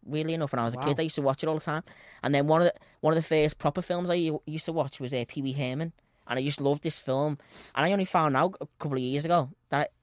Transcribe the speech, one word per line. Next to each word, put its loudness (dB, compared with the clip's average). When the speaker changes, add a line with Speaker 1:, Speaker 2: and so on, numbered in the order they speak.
Speaker 1:
Weirdly -2
enough, -2
when 0
I 2
was 0
a -4
Speaker 2:
Wow. -4
Speaker 1:
kid, 0
I 2
used 0
to 0
watch 0
it -2
all 0
the -2
time. -4
And 2
then 4
one 6
of 6
the, 2
one 4
of 4
the 2
first 2
proper -2
films -2
I 2
u-, 0
used -4
to -4
watch -2
was, -6
uh, -2
Pee -6
Wee -2
Herman. -4
And -2
I -2
just 0
loved 0
this 0
film. -2
And 2
I 4
only 2
found 2
out 2
a -10
couple -4
of -2
years -2
ago 2
that -2